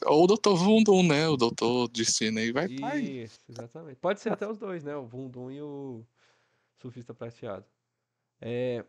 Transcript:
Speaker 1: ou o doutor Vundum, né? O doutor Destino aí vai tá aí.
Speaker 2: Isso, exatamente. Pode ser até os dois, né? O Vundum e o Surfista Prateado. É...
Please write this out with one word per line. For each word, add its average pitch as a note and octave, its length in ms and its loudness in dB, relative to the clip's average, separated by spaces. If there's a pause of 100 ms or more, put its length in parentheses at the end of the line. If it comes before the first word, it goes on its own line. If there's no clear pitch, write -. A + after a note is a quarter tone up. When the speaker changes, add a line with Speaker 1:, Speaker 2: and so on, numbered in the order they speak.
Speaker 1:
ou E3+ 180 6
o F3+ 40 8
doutor G#3 280 4
Vundum, G3 480 6
né? D#3 240 4
O D#3 100 2
doutor A#2+ 520 2
Destino A2 500 -2
aí A#2 120 -2
vai D3 180 -2
tá C4 200 -8
aí. F3+ 340 -6
Speaker 2:
Isso, A2 160 -18 (100)
exatamente. B2+ 480 -18
Pode G3 240 -2
ser A3+ 100 -4
até G3+ 160 -4
os G#3+ 100 -10
dois, F#3+ 260 -10
né? C#3+ 120 -8
O C#3 100 -10
Vundum B2 460 -12
e C#3+ 100 -14
o C#3 420 -12 (800)
Surfista A#2+ 320 -16
Prateado. A2+ 520 -12 (760)
É... A#2+ 480 -6